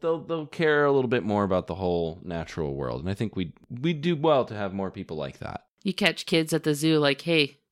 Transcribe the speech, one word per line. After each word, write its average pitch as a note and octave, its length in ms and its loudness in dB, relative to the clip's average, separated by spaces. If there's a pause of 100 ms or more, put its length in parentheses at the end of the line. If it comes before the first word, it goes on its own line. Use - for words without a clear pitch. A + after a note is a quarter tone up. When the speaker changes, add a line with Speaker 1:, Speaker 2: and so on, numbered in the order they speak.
Speaker 1:
they'll, E3 200 0
they'll D#3+ 260 -6
care D3 380 2
a C#3+ 80 4
little C3 180 4
bit A#2 140 2
more G#2 180 2
about F#2 240 2
the E2+ 80 -6
whole F2 480 0
natural E2 540 -4
world. B1+ 240 -4
And E2+ 100 -4
I G2+ 40 -4
think G#2+ 200 -4
we, F2+ 200 -4 (140)
we B2+ 240 -2
do E3 220 0
well D3 300 4
to - 100 -8
have G2+ 180 -4
more F#2+ 200 -4
people F2+ 240 -10
like C#2 240 -8
that. - 240 -10 (180)
Speaker 2:
You F#3+ 120 -2
catch - 320 -2
kids D#3+ 260 2
at D#3 100 0
the D3+ 140 2
zoo D#3 220 4
like, C#3+ 240 2
"Hey, D#3 340 2 (160)